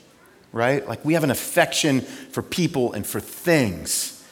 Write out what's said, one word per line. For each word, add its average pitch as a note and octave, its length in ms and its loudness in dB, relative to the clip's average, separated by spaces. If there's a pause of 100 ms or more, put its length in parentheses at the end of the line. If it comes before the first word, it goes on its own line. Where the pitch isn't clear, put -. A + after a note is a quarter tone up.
(540)
right? A#2+ 340 2
Like, A2+ 160 -8
we D#3 120 2
have D#3 100 2
an E3+ 60 4
affection D#3 680 2
for - 420 -8
people C3 520 0
and G2+ 120 -6
for - 140 -6
things. - 1120 -2